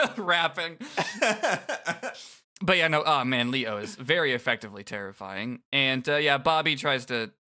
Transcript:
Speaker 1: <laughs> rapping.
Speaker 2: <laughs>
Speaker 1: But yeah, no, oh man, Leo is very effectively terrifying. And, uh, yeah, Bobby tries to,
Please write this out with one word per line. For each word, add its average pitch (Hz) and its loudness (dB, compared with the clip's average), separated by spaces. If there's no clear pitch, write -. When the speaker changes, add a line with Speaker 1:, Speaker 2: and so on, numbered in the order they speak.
Speaker 1:
<laughs> - -2
rapping. 170 4
Speaker 2:
<laughs> 220 2
Speaker 1:
But 185 4
yeah, 165 4
no, 151 2
oh 147 4
man, 123 0
Leo 117 -2
is 107 -8
very 143 0
effectively 110 -4
terrifying. 101 -10
And, 131 0
uh, 147 2
yeah, 147 2
Bobby 156 2
tries 131 -2
to, 113 -4